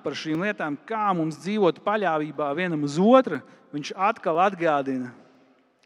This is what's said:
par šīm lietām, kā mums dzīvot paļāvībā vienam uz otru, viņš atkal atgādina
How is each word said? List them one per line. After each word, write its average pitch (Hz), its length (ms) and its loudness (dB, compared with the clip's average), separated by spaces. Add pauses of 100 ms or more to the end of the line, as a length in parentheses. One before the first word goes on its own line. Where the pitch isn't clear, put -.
par 143 160 -6
šīm 156 240 -4
lietām, 202 400 -4
kā 214 320 -2
mums 160 240 -2
dzīvot 185 400 0
paļāvībā 156 680 -2 (100)
vienam 170 240 -2
uz 143 160 -2
otru, 214 400 6 (320)
viņš 147 240 -8
atkal 190 480 -2
atgādina 143 720 0 (720)